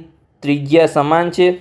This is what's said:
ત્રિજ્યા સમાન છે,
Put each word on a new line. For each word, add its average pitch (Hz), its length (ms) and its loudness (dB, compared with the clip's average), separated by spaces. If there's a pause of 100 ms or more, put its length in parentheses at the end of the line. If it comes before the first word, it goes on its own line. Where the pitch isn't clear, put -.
(440)
ત્રિજ્યા 143 500 0
સમાન 160 380 0
છે, 180 140 0 (160)